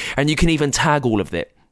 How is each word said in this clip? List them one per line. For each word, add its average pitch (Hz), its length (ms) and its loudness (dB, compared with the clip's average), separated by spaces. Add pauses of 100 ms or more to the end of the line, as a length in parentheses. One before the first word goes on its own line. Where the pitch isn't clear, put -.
(180)
and 143 100 2
you 156 80 0
can 165 140 4
even 147 200 2
tag 147 360 0
all 110 120 0
of 92 140 -4
it - 240 -8 (160)